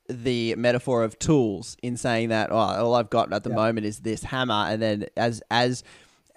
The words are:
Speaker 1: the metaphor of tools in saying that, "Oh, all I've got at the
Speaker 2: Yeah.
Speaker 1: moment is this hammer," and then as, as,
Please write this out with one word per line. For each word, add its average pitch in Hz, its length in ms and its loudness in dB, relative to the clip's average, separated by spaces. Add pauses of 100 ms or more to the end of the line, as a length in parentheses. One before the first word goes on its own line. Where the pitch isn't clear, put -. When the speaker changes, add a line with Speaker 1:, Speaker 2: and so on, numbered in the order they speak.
Speaker 1:
the 120 460 -2
metaphor 120 480 2
of 110 160 -4
tools 113 640 0
in 123 140 -6
saying 117 320 0
that, 110 240 0
"Oh, 104 40 2
all 110 380 2
I've 120 160 2
got 113 220 2
at 101 100 -2
the 117 80 -6
Speaker 2:
Yeah. 117 60 -2
Speaker 1:
moment 110 320 2
is 104 120 -8
this 110 220 -4
hammer," 117 460 0
and 110 120 -2
then 107 260 0 (100)
as, 117 340 0
as, 123 320 0 (540)